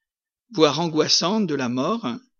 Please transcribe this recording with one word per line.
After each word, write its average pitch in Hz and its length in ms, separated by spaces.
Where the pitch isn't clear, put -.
voire 151 260
angoissante 170 680
de 151 80
la 131 120
mort, 143 400